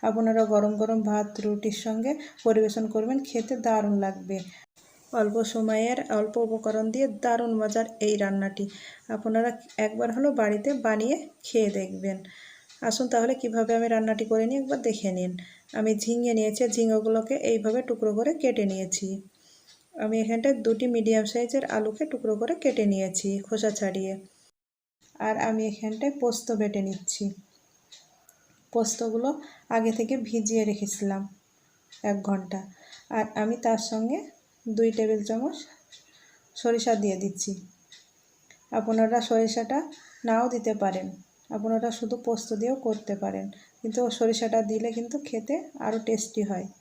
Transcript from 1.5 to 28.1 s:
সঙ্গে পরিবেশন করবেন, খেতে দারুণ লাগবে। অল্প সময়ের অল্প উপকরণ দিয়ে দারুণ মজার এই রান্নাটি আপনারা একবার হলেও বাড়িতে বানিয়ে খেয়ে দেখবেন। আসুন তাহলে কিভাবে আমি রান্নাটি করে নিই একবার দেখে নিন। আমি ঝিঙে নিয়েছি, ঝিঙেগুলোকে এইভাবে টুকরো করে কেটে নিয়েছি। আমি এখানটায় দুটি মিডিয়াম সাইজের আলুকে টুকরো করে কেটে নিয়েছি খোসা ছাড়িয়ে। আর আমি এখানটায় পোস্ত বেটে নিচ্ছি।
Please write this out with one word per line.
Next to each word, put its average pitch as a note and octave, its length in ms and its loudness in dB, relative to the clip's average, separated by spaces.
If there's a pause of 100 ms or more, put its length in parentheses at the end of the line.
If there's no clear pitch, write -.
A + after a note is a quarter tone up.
সঙ্গে A3+ 300 0 (300)
পরিবেশন A3 460 4
করবেন, A3 360 0
খেতে A#3 360 -4
দারুণ G#3+ 380 2
লাগবে। F#3+ 380 -4 (760)
অল্প G#3+ 320 2
সময়ের A3 540 0 (140)
অল্প G#3+ 300 0
উপকরণ A3 480 0
দিয়ে C4 160 2 (140)
দারুণ A#3 340 2
মজার A3 320 0 (140)
এই G#3+ 160 2
রান্নাটি G3 480 0 (440)
আপনারা A3+ 420 0 (280)
একবার A3 340 0
হলেও C4+ 220 2
বাড়িতে G#3 360 2 (120)
বানিয়ে A3+ 340 2 (260)
খেয়ে A3 280 2
দেখবেন। F#3+ 460 -4 (680)
আসুন A#3 260 0
তাহলে A#3+ 260 2
কিভাবে A3+ 400 0
আমি A3+ 140 2
রান্নাটি A3 380 2
করে A3 200 4
নিই C4+ 120 0
একবার C4+ 240 -2
দেখে G#3 300 0
নিন। F#3 200 -2 (400)
আমি A3 280 2
ঝিঙে A#3+ 340 2
নিয়েছি, G#3+ 340 2
ঝিঙেগুলোকে A3 680 2 (100)
এইভাবে A3 380 2
টুকরো A3+ 300 0
করে A#3 220 2
কেটে A#3+ 320 2
নিয়েছি। F#3+ 420 -2 (880)
আমি A3 260 0
এখানটায় A3+ 420 2
দুটি A3+ 260 2
মিডিয়াম A3 380 4
সাইজের A#3+ 440 0
আলুকে G#3+ 360 0
টুকরো A3+ 300 -2
করে A#3 240 -2
কেটে A#3 260 2
নিয়েছি F#3+ 420 0 (140)
খোসা G#3+ 280 0
ছাড়িয়ে। F#3+ 420 -2 (1120)
আর A3 80 2 (120)
আমি A3 200 0
এখানটায় A3 520 -2
পোস্ত A#3+ 280 0 (100)
বেটে G#3 260 0
নিচ্ছি। G3 420 -4 (1500)